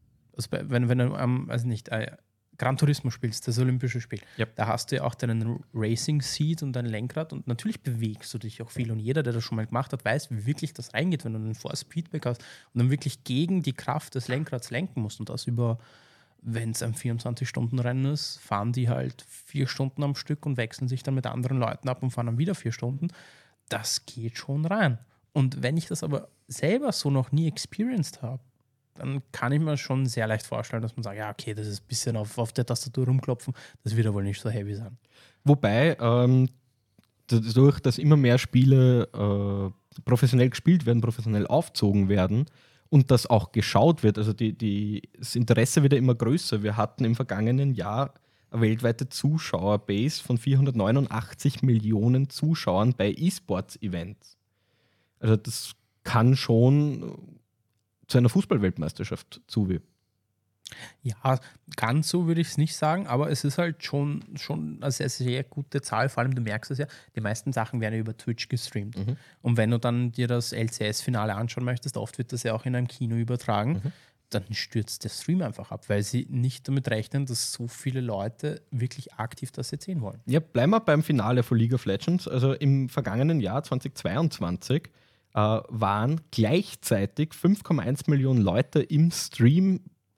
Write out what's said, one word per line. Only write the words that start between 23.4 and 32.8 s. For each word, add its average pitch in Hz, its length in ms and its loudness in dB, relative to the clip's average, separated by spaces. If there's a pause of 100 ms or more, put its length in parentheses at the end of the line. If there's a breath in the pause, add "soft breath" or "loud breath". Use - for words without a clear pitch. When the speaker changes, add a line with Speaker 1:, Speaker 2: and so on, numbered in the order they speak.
Speaker 1:
Das - 340 -6
geht 113 320 -10
schon 147 300 -4
rein. 165 320 2 (340 soft breath)
Und 135 300 2
wenn 135 160 0
ich 160 80 -4
das - 180 -6
aber 143 240 -4 (200)
selber 226 440 0
so - 180 -2
noch 135 220 0
nie 156 160 2
experienced 214 720 -4
hab, 123 200 -8 (540)
dann 135 280 -6 (100)
kann 123 200 -2
ich 151 80 4
mir 156 180 0
schon 135 260 -2
sehr 113 220 -2
leicht 107 200 -2
vorstellen, 117 360 -4
dass 113 140 -6
man 120 60 -8
sagt, 101 140 -8
ja, 107 140 -8
okay, 104 240 -10
das 107 120 -8
ist 104 160 -8
ein - 60 -20
bisschen 117 260 -2
auf, 107 220 -4
auf 117 160 -2
der 120 140 -2
Tastatur 123 400 -4